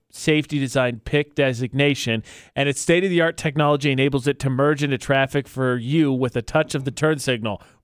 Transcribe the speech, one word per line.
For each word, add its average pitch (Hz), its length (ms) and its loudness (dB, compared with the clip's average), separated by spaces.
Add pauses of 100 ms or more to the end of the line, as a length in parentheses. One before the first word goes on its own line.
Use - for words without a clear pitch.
(120)
safety 151 480 0
design 123 440 -2
pick 147 320 -2
designation, 131 880 0 (320)
and 139 140 0
its 139 100 -4
state-of-the-art 170 580 2
technology 147 540 2
enables 135 360 0
it 143 120 0
to 139 100 -2
merge 139 340 2
into 139 140 0
traffic 135 500 0
for 131 300 -2
you 139 360 2
with 127 220 -2
a 120 80 -2
touch 156 320 -2
of 131 100 -4
the 135 60 -6
turn 156 260 0
signal." 113 420 -4 (240)